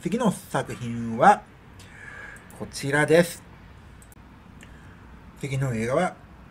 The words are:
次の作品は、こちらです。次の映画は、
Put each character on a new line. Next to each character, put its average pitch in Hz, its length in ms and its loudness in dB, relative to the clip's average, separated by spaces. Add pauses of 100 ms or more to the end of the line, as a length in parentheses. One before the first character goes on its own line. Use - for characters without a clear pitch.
次 180 160 -2
の 233 120 2
作 135 440 -6
品 117 440 -6
は、 190 240 6 (1160)
こ 101 120 -8
ち 135 200 -8
ら 147 160 2
で 160 180 8
す。 - 180 -8 (2000)
次 135 180 -6
の 135 160 -2
映 110 120 -4
画 127 80 -2
は、 180 200 0 (360)